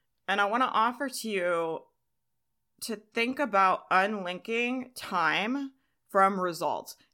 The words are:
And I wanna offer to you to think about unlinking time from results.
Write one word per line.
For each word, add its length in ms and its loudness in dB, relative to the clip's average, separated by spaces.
And 120 0
I 40 4
wanna 220 0
offer 420 0
to 200 -8
you 560 -2
to 120 -6
think 460 -4
about 500 2
unlinking 1040 -2
time 760 -2
from 300 4
results. 560 -4